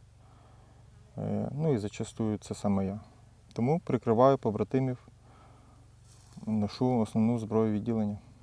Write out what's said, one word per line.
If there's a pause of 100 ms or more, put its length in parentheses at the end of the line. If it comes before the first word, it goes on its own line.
(1160)
Е,
ну
і
зачастую
це
саме
я. (540)
Тому
прикриваю
побратимів, (1400)
ношу
основну
зброю
відділення. (260)